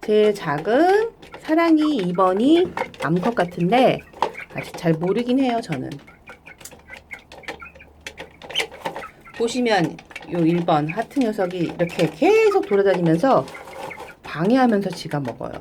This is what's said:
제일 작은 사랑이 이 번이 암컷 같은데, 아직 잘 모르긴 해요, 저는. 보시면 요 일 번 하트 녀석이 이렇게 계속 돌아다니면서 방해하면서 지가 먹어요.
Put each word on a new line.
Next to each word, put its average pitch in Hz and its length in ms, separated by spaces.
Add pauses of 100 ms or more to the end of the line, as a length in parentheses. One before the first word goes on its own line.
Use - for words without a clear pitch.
제일 214 320
작은 254 800 (300)
사랑이 311 560
이 180 160
번이 220 600 (300)
암컷 180 320
같은데, 180 640 (540)
아직 - 220
잘 165 180
모르긴 220 440
해요, 240 220
저는. 131 300 (3500)
보시면 226 600 (360)
요 175 80
일 170 240
번 156 240
하트 226 320
녀석이 202 380
이렇게 170 500
계속 403 580
돌아다니면서 180 800 (760)
방해하면서 202 680
지가 156 300
먹어요. 123 400